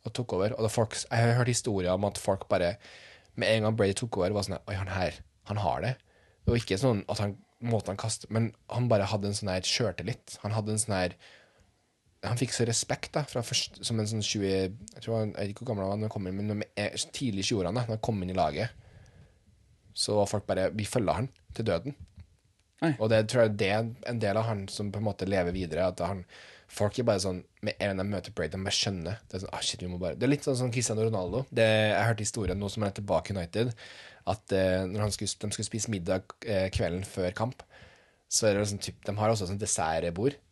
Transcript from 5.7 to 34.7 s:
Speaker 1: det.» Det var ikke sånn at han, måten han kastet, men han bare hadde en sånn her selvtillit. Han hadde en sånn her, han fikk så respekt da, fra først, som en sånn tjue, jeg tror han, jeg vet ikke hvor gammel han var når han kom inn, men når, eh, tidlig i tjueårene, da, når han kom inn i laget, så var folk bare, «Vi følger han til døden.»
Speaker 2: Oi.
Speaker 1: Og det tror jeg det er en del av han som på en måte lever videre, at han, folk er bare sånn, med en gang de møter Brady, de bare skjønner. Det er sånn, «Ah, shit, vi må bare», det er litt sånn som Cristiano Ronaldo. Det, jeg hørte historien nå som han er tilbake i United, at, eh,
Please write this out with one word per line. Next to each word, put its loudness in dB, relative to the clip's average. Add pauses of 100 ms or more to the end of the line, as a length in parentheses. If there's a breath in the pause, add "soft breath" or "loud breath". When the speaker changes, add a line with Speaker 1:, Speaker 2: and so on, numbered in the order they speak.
Speaker 1:
det.» 0 (500 soft breath)
Det 4
var 4
ikke 0
sånn 2
at -2
han, -2 (260)
måten 0
han -6
kastet, -6
men 2 (220)
han 0
bare 4
hadde -2
en -4
sånn -4
her 0
selvtillit. -4
Han -2
hadde 0
en 0
sånn -2
her, 0 (1080 soft breath)
han -2
fikk -2
så 2
respekt -2
da, 0
fra -4
først, -4
som 0
en 0
sånn -2
tjue, 0
jeg -2
tror 0
han, -2
jeg -8
vet -4
ikke -14
hvor -4
gammel -2
han 0
var -2
når -2
han -8
kom -4
inn, -4
men -2
når, -2 (180)
eh, -2 (180)
tidlig -2
i -2
tjueårene, 0
da, 0
når -2
han -4
kom 0
inn -4
i 0
laget, 0 (1200 soft breath)
så 0
var 4
folk -2
bare, 2
«Vi -2
følger 0
han -2 (260)
til -2
døden.» 0 (880)
Speaker 2:
Oi. 2
Speaker 1:
Og 2
det 8 (100)
tror 6
jeg 4
det 4
er 2 (260)
en -2
del 2
av 0
han -2
som -6
på -6
en -2
måte -2
lever 2
videre, 0
at -10
han, -4 (480 loud breath)
folk 0
er 0
bare 4
sånn, -2 (180)
med -2
en 0
gang -2
de -2
møter -6
Brady, -2
de -4
bare -2
skjønner. -2 (100)
Det -8
er -6
sånn, -10
«Ah, -6
shit, -4
vi -6
må -6
bare», -4
det 2
er 4
litt -2
sånn 2
som 0
Cristiano 0
Ronaldo. -2 (100)
Det, 6 (240)
jeg 4
hørte 0
historien 0
nå -2
som -2
han 2
er -8
tilbake 0
i -2
United, 0 (600 loud breath)
at, -4
eh, 4